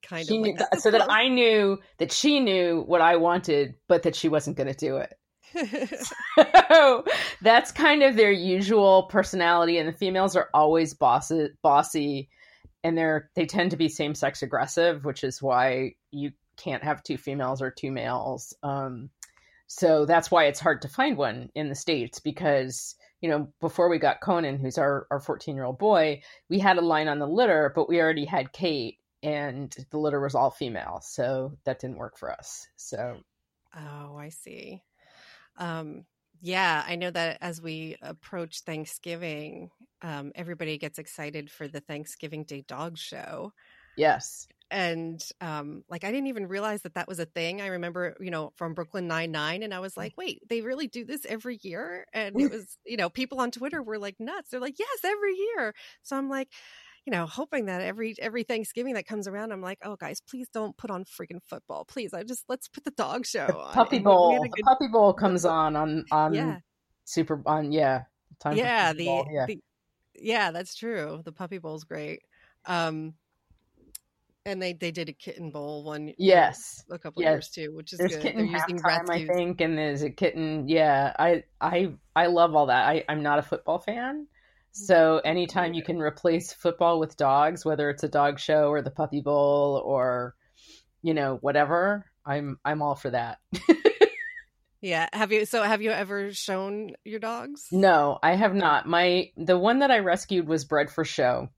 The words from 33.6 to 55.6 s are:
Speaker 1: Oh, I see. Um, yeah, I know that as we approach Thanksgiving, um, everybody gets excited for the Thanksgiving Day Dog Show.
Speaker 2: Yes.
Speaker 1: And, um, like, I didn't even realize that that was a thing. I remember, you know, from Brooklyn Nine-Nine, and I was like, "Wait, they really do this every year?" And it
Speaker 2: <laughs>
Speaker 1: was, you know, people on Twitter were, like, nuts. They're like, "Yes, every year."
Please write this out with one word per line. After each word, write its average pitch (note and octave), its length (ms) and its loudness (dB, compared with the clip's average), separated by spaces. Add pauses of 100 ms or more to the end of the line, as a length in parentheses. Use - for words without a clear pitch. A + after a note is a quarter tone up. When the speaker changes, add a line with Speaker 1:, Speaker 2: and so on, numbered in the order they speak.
Speaker 1:
Oh, D3 400 -18
I D3 140 -16
see. - 520 -18 (760)
Um, E3 480 -10 (380)
yeah, F3 460 0
I F3 80 -6
know F3+ 140 -4
that E3 320 -4
as E3+ 180 -10
we D#3+ 400 -12
approach E3 600 -12
Thanksgiving, D#3+ 1120 -12 (300)
um, C#3+ 340 -10
everybody E3 440 -8
gets D3 200 -12
excited D3 520 -12
for D3 180 -14
the C#3+ 120 -12
Thanksgiving D3+ 640 -12
Day C#3 220 -16
Dog D#3+ 300 -12
Show. - 560 -14 (420)
Speaker 2:
Yes. - 540 -2 (220)
Speaker 1:
And, E3 520 -6 (200)
um, D3+ 480 -10
like, E3+ 120 -12
I G3 80 -6
didn't C4+ 180 -4
even G#3+ 200 -8
realize G3+ 340 -6
that E3+ 120 -16
that F3 140 -8
was F3+ 100 -10
a E3 80 -6
thing. E3+ 340 -8
I G3 60 -8
remember, F3 540 -8
you F#3 100 -10
know, D#3 260 -8
from E3 160 -8
Brooklyn F3 340 -8
Nine-Nine, E3 560 -4
and G#3 120 -10
I F#3 60 -10
was F#3+ 180 -12
like, G#3+ 180 -12
"Wait, F4 320 -12
they A#3 140 -4
really C4 240 -8
do A#3+ 180 -12
this C#4+ 240 -12
every A3+ 320 -10
year?" B3+ 540 -12
And G#3+ 260 -4
it C#4+ 100 2
Speaker 2:
<laughs> - 0 -
Speaker 1:
was, - 360 -16
you A#3 100 -10
know, F3 140 -4
people C4 300 -8
on A#3+ 100 -2
Twitter C#4 320 -8
were, A3 160 -8
like, G3+ 200 -10
nuts. D4+ 300 -12
They're B3+ 120 -10
like, B3+ 180 -10
"Yes, B4 260 -8
every G4+ 300 -2
year." F#4+ 400 -4 (280)